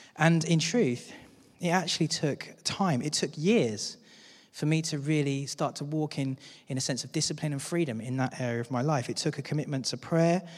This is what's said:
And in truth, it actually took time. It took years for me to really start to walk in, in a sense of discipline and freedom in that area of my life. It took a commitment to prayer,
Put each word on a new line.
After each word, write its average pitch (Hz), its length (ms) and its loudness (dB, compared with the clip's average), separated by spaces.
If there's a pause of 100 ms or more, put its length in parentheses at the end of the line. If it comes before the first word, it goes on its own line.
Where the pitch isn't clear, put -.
(180)
And 165 280 6
in 165 140 6
truth, 147 520 2 (480)
it 175 80 -2
actually 170 400 2
took - 400 -2 (160)
time. 160 380 0
It 151 100 -4
took 151 240 -2
years 151 640 2 (560)
for - 120 -4
me 160 180 4
to 160 140 -4
really 139 480 0
start 135 300 -4
to - 80 -6
walk 151 340 -2
in, 135 200 0 (320)
in 131 80 -4
a - 20 -2
sense 127 240 -4
of - 80 -14
discipline 156 400 -2
and 139 100 -4
freedom 151 380 -2
in 123 160 -4
that 131 240 0
area 120 220 0
of 117 100 -6
my 123 100 0
life. 143 280 0
It - 80 -4
took - 200 -2
a 143 40 -6
commitment 147 460 -2
to 131 100 -4
prayer, 170 440 4 (160)